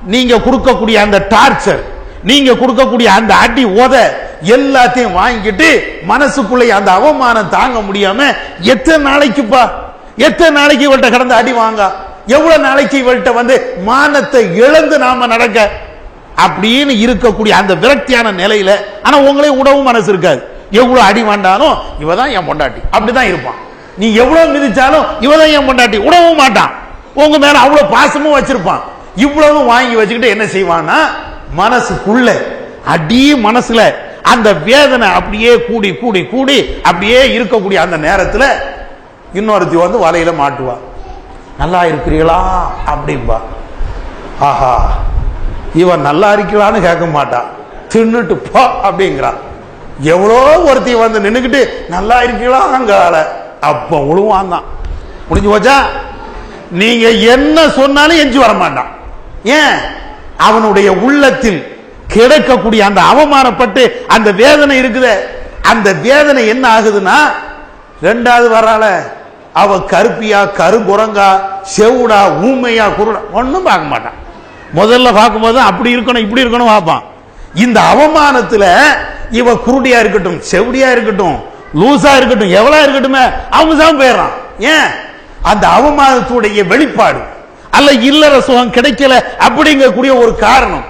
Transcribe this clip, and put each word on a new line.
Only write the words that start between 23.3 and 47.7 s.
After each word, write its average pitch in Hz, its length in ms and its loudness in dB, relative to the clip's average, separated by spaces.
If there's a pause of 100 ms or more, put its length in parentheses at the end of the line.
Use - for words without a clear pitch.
இருப்பான். 131 280 -8 (380)
நீ 208 180 -2
எவ்வளவு 294 380 4
மிதிச்சாலும், 277 540 0 (140)
"இவ 285 160 2
தான் 311 120 4
என் 285 200 2
பொண்டாட்டி", 240 300 0
உடவும் 330 380 4
மாட்டான். 208 340 2 (440)
உங்க 302 240 2
மேல 285 200 4
அவ்வளவு 285 300 4
பாசமும் 285 500 0
வச்சிருப்பான். 185 420 -4 (360)
இவ்வளவும் 294 500 2
வாங்கி 240 280 0
வச்சுக்கிட்டு 226 340 0
என்ன 214 160 -2
செய்வான்னா, 170 540 -2 (600)
மனசுக்குள்ள 226 720 0 (540)
அடி, 233 500 2
மனசுல 226 600 0 (280)
அந்த 214 300 2
வேதனை 240 560 2
அப்படியே 214 560 0
கூடி 202 300 -4
கூடி 196 300 -4
கூடி 254 580 -2
அப்படியே 214 560 0
இருக்கக்கூடிய 202 360 -2
அந்த 170 220 0
நேரத்துல 185 480 -2 (880)
இன்னொருத்தி 190 400 0
வந்து 180 240 0
வலையில 170 340 0
மாட்டுவா. 135 440 -4 (840)
"நல்லா 175 260 -2
இருக்கிறீங்களா?" 160 540 0 (480)
அப்படின்பா. 143 520 -4 (1040)
ஆஹா, 131 340 0 (1000)
இவன் 170 260 2
நல்லா 156 320 0
இருக்கிறான்னு 208 480 0
கேட்க 170 260 0
மாட்டான், 135 420 -2 (400)